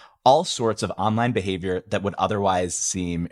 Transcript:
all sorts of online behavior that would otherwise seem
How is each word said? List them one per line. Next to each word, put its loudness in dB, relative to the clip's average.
all 6
sorts -2
of -2
online 2
behavior -2
that -2
would -2
otherwise 0
seem -4